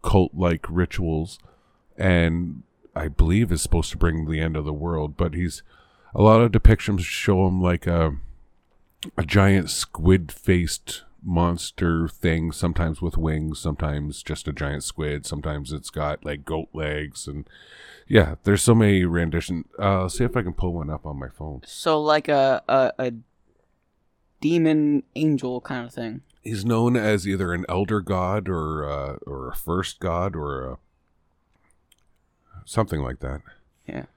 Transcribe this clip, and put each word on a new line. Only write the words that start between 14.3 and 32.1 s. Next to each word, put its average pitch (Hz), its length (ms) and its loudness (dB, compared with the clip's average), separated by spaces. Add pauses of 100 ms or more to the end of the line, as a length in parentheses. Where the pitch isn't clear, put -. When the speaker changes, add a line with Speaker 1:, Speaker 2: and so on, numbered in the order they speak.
Speaker 1:
a 76 60 -6
giant 71 320 -6
squid, 73 400 -6
sometimes 73 480 -8
it's 73 160 -10
got, 73 340 -6
like, 73 220 -10
goat 78 260 -6
legs, 76 560 -8
and 73 220 -12 (580)
yeah, 80 280 4 (100)
there's 101 160 4
so 117 140 6
many 101 280 6
rendition. 85 640 -2 (120)
Uh, 98 260 0
I'll 92 60 -4
see - 140 -2
if 117 140 0
I 113 60 -2
can 90 100 -6
pull 87 220 -2
one 76 140 -6
up 76 160 -8
on 73 140 -10
my 65 80 -10
phone. 76 380 -14
Speaker 2:
So, 156 360 -2
like, 151 280 0
a, 135 400 2
a, 131 280 2
a 127 160 -4 (1300)
demon 156 640 4 (140)
angel 135 420 0
kind 123 260 -10
of 117 80 -18
thing. 117 280 -10 (200)
Speaker 1:
He's 110 220 -6
known 117 320 4
as 107 320 2
either 95 260 0
an 87 140 -4
elder 101 320 0
god 92 480 -2
or, 78 420 -4
uh, 69 280 -6 (100)
or 65 220 -10
a 64 60 -10
first - 440 -4
god 87 380 -2
or 69 280 -6
a, 64 120 -10 (1900)